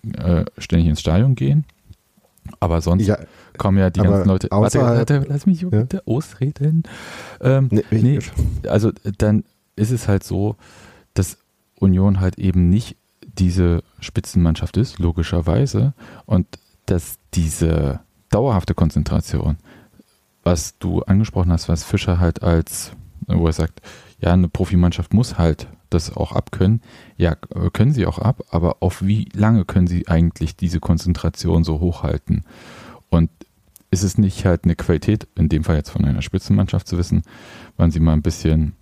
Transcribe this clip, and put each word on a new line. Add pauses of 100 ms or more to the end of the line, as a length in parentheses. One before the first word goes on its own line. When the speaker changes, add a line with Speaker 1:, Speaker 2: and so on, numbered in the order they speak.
(180)
Speaker 1:
äh, (140)
ständig
ins
Stadion
gehen. (960)
Aber
sonst
Speaker 2:
Ja, (380)
Speaker 1:
kommen
ja
die
Speaker 2:
aber
Speaker 1:
ganzen
Leute.
Warte,
Speaker 2:
außerhalb
Speaker 1:
warte,
lass
mich
Speaker 2:
Ja.
Speaker 1:
bitte
ausreden. (580)
Ähm,
Speaker 2:
Nee,
ich
Speaker 1:
nee, (500)
also,
äh,
dann (320)
ist
es
halt
so, (580)
dass (400)
Union
halt
eben
nicht (420)
diese (180)
Spitzenmannschaft
ist,
logischerweise. (320)
Und (400)
dass (160)
diese (300)
dauerhafte
Konzentration, (840)
was
du
angesprochen
hast,
was
Fischer
halt
als, (340)
wo
er
sagt, (400)
ja,
eine
Profimannschaft
muss
halt (220)
das
auch
abkönnen. (340)
Ja,
k-,
können
sie
auch
ab,
aber
auf
wie
lange
können
sie
eigentlich
diese
Konzentration
so
hochhalten? (640)
Und (600)
ist
es
nicht
halt
eine
Qualität,
in
dem
Fall
jetzt
von
einer
Spitzenmannschaft
zu
wissen, (540)
wann
sie
mal
ein
bisschen